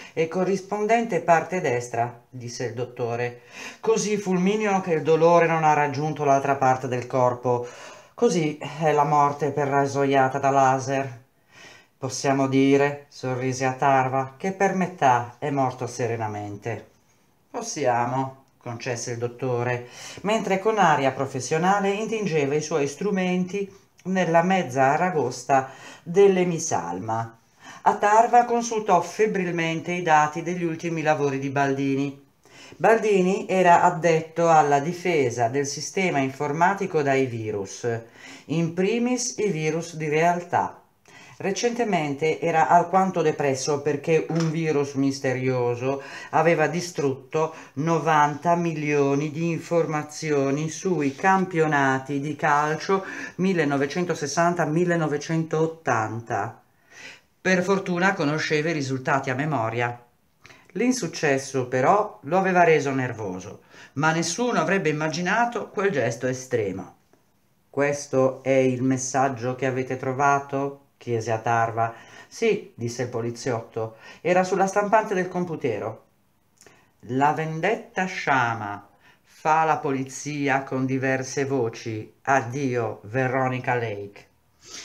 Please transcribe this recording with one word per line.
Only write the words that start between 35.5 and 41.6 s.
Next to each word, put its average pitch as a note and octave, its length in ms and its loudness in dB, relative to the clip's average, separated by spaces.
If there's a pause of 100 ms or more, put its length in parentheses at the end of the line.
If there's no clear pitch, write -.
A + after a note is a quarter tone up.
sistema D#3 520 -2
informatico D#3+ 840 0
dai C3+ 240 2
virus, G#2+ 640 -6 (580)
in E3 280 -2
primis A#3 640 -2
i G#3+ 100 0
virus D#3 480 -4
di D#3 120 -6
realtà. D#3+ 720 0 (560)
Recentemente F3+ 1000 -2